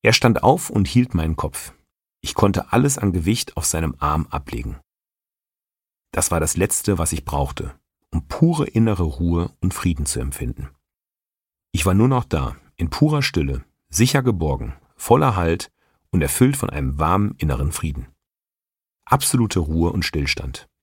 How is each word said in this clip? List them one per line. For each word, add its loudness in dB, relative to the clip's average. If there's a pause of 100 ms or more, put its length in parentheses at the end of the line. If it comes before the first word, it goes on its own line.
Er 4
stand 4
auf 2
und 2
hielt 2
meinen 0
Kopf. -8 (480)
Ich -8
konnte 2
alles 2
an 0
Gewicht -2
auf -6
seinem -2
Arm 0
ablegen. -8 (1300)
Das -2
war 2
das -2
Letzte, 0
was 0
ich -6
brauchte, -6 (320)
um -4
pure 2
innere 2
Ruhe -2
und 0
Frieden -2
zu -4
empfinden. -8 (1000)
Ich -2
war 4
nur 6
noch 2
da, -2 (220)
in -2
purer 2
Stille, -2 (260)
sicher 2
geborgen, -2 (220)
voller 4
Halt 0 (380)
und 0
erfüllt 2
von -4
einem -4
warmen 2
inneren 0
Frieden. -6 (960)
Absolute 0
Ruhe 2
und -2
Stillstand. -6 (120)